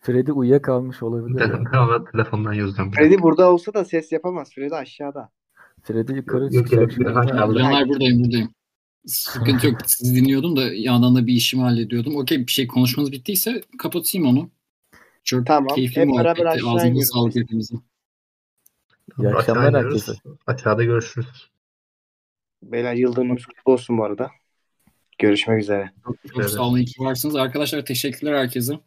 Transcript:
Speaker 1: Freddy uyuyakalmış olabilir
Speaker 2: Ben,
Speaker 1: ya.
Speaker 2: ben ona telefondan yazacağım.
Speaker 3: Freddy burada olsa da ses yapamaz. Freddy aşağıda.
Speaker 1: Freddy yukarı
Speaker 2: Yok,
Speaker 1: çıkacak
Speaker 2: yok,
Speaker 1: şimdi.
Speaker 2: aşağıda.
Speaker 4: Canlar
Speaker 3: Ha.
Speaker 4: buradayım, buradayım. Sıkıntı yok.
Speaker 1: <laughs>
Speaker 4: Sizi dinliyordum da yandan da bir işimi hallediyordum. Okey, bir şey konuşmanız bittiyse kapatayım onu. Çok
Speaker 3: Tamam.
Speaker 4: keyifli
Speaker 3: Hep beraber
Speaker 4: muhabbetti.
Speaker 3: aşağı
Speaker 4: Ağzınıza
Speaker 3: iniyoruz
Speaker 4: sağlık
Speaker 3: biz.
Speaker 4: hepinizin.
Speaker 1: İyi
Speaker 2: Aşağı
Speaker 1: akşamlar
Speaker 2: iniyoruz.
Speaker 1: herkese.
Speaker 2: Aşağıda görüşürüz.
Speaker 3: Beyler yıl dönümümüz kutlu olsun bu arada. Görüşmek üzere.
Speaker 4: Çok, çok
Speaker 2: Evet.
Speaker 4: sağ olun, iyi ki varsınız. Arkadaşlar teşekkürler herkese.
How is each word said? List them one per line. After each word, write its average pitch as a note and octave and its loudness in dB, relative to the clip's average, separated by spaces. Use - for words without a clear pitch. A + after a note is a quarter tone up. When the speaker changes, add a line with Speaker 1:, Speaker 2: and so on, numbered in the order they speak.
Speaker 1:
Freddy B2+ 0
uyuyakalmış C3 0
olabilir A#2 -4
Speaker 2:
Ben, A2+ 2
Speaker 1:
ya. - -2
Speaker 2:
ben C3 4
ona A#2 2
telefondan G#2+ -2
yazacağım. G2+ -4
Speaker 3:
Freddy D#3 6
burada E3+ 6
olsa F3 -2
da G#3 -2
ses D#3+ -4
yapamaz. D#3+ -6
Freddy C#3+ -8
aşağıda. C#3 -12
Speaker 1:
Freddy A2+ -4
yukarı C3 -4
Speaker 2:
Yok, C3+ -4
Speaker 1:
çıkacak A#2+ 2
Speaker 2:
yok, A2+ 2
Speaker 1:
şimdi. B2 -2
Speaker 2:
aşağıda. A#2+ 0
Speaker 4:
Canlar C#3 2
Speaker 3:
Ha. B2+ -2
Speaker 4:
buradayım, B2+ 2
buradayım. A#2 -2
Sıkıntı B2+ -2
yok. A#2+ 0
Speaker 1:
<laughs> - -10
Speaker 4:
Sizi B2 0
dinliyordum C3+ 2
da B2 0
yandan B2 4
da A#2+ 2
bir B2 2
işimi B2+ 0
hallediyordum. A#2+ -2
Okey, C3+ -2
bir - -6
şey C3 -2
konuşmanız B2+ 0
bittiyse G3 -4
kapatayım F3 -2
onu. C3+ 2
Çok B2+ -2
Speaker 3:
Tamam. D3 2
Speaker 4:
keyifli C3 0
Speaker 3:
Hep D3 4
beraber B2+ 2
Speaker 4:
muhabbetti. E3+ 0
Speaker 3:
aşağı A#2+ -2
Speaker 4:
Ağzınıza A#2 2
Speaker 3:
iniyoruz B2+ 2
Speaker 4:
sağlık A#2 0
Speaker 3:
biz. A#2+ 0
Speaker 4:
hepinizin. A2+ -8
Speaker 1:
İyi G#2 2
Speaker 2:
Aşağı G#2 2
Speaker 1:
akşamlar B2+ 2
Speaker 2:
iniyoruz. A#2+ 2
Speaker 1:
herkese. A2 -8
Speaker 2:
Aşağıda A#2 0
görüşürüz. A#2 -4
Speaker 3:
Beyler A#2+ -4
yıl B2 0
dönümümüz B2 -2
kutlu - -2
olsun A#2+ -2
bu A2 0
arada. G#2 -6
Görüşmek G#2+ 2
üzere. G2 -4
Speaker 4:
Çok, A#2+ -10
çok B2+ -4
Speaker 2:
Evet. G#2 -2
Speaker 4:
sağ G#2+ -4
olun, B2 0
iyi B2 2
ki B2 -14
varsınız. C3+ -4
Arkadaşlar C#3 -4
teşekkürler C#3 -4
herkese. C3 -2